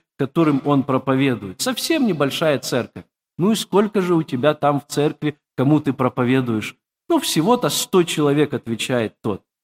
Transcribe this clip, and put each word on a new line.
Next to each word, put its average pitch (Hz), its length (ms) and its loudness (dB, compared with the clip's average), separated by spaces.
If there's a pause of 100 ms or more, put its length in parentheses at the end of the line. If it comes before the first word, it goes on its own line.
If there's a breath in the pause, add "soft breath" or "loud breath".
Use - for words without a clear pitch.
(180)
которым 147 460 2
он 143 180 2
проповедует. 131 800 -2
«Совсем 269 460 -2
небольшая 147 520 0
церковь». - 460 -6 (340)
«Ну 196 140 2
и - 20 2
сколько 208 460 0
же 180 140 0
у 165 80 2
тебя 139 320 0
там 143 260 0
в - 60 -20
церкви, 151 520 -2 (180)
кому 143 240 4
ты 143 120 -2
проповедуешь?» 123 840 0 (320)
«Ну, 339 100 2
всего-то 214 500 0
сто - 340 0
человек», 147 500 0
отвечает 113 680 -4
тот. 101 200 -6 (220)